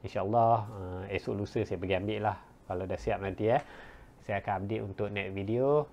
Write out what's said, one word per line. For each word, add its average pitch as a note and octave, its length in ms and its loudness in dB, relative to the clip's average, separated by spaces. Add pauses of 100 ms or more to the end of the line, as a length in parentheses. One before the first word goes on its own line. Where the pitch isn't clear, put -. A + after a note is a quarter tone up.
InsyaAllah, A2+ 520 4 (120)
ah, F#2 400 -8
esok G2+ 320 -2
lusa G#2 240 0
saya F2+ 160 -4
pergi F#2+ 160 2
ambil G#2 320 0
lah. G2 80 0 (320)
Kalau F#2 160 -2
dah F#2 160 -2
siap G2 240 -2
nanti, G2 240 0
eh. C3 140 4 (680)
Saya G2+ 160 -2
akan G2 220 -2
update A2 180 -4
untuk G#2 240 -4
next G2+ 240 -4
video. B2 600 2